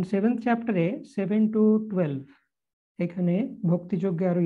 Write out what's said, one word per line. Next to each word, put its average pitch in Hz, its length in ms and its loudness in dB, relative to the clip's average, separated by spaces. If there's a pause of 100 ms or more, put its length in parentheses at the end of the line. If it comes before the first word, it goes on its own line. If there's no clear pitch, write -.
(100)
seventh 214 320 2
চ্যাপ্টারে 226 440 0 (280)
seven 208 280 0 (100)
to 214 100 2 (260)
টুয়েলভ 156 340 -2 (760)
এখানে 175 360 -2 (360)
ভক্তিযোগকে 175 600 0
আরো 175 160 2